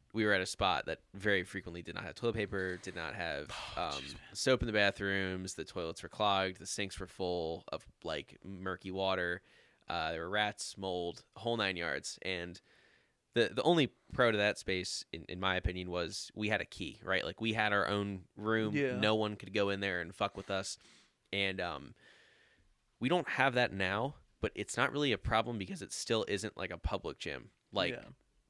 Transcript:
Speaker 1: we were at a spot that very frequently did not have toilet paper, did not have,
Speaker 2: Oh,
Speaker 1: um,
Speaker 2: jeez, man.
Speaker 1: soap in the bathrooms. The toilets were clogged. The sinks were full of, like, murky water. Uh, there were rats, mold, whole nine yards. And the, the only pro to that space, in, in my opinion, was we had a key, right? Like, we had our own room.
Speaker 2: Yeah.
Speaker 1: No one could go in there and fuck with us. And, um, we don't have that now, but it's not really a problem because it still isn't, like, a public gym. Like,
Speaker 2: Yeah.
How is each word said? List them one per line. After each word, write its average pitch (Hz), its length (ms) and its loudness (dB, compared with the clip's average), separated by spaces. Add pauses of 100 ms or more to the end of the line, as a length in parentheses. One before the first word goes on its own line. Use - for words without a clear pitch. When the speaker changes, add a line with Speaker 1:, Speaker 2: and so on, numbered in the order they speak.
(140)
Speaker 1:
we 110 120 4
were 104 80 6
at 92 80 4
a 92 60 0
spot 92 400 2
that - 140 -4 (120)
very 98 300 2
frequently 87 400 -8
did 85 100 -10
not 90 120 -6
have 85 100 -8
toilet 117 200 0
paper, 95 420 -2
did 87 180 -10
not 82 180 -4
have, 76 380 -4 (260)
Speaker 2:
Oh, 87 60 0
Speaker 1:
um, 80 80 -2 (100)
Speaker 2:
jeez, 71 120 -10
man. - 40 -12 (160)
Speaker 1:
soap 131 300 4
in - 40 0
the 110 60 -2
bathrooms. 98 800 2
The 78 120 -6
toilets 82 360 -6
were 85 80 -10
clogged. 95 480 2
The 95 80 -14
sinks - 340 -4
were 95 80 -8
full 87 640 -2
of, - 140 -6 (180)
like, 78 400 -4
murky 95 460 -6
water. 92 520 0 (460)
Uh, 82 260 0
there 82 80 -4
were 85 80 -6
rats, 104 460 0
mold, 90 480 -2 (120)
whole 117 220 0
nine 98 200 2
yards. 78 460 -4
And 87 360 -6 (760)
the, 117 180 6
the 117 80 0
only 160 300 6 (220)
pro 120 180 6
to 107 80 4
that 104 180 4
space, - 560 -4
in, 82 160 -8
in 90 100 -6
my 92 180 2
opinion, 90 340 0
was 87 420 -4
we 107 160 -2
had 107 120 2
a - 40 -6
key, 107 380 -8
right? 95 200 2
Like, 87 180 -6
we 113 120 2
had 107 200 2
our 101 140 4
own 101 340 0 (160)
room. 107 380 2
Speaker 2:
Yeah. 135 220 2
Speaker 1:
No 107 160 4
one 107 220 2
could 98 180 -10
go 101 160 2
in 98 120 -2
there 95 200 0
and 85 140 -8
fuck 101 220 0
with 98 120 -8
us. 95 280 -2 (540)
And, 95 300 0
um, 71 320 -6 (1080)
we 123 100 0
don't 170 200 2
have 131 260 2
that 120 180 4
now, 98 420 0 (260)
but 110 140 0
it's - 220 -4
not 127 140 4
really 143 200 2
a 101 80 4
problem 113 400 2
because 98 240 -6
it - 100 -12
still - 340 0
isn't, 101 300 -2
like, 90 140 -6
a 87 80 -6
public 85 400 -4
gym. 67 300 -8 (220)
Like, 87 220 2
Speaker 2:
Yeah. - 120 -10 (440)